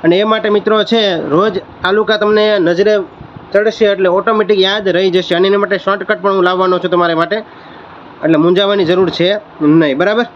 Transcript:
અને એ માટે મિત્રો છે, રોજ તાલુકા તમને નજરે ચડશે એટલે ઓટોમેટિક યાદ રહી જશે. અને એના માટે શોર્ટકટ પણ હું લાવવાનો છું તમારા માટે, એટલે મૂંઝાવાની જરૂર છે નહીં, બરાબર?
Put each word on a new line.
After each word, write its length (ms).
અને 160
એ 40
માટે 260
મિત્રો 340
છે, 460
રોજ 280
તાલુકા 600
તમને 420
નજરે 400
ચડશે 320
એટલે 240
ઓટોમેટિક 500
યાદ 280
રહી 240
જશે. 240
અને 120
એના 100
માટે 200
શોર્ટકટ 440
પણ 120
હું 100
લાવવાનો 360
છું 120
તમારા 240
માટે, 200
એટલે 140
મૂંઝાવાની 480
જરૂર 240
છે 300
નહીં, 360
બરાબર? 280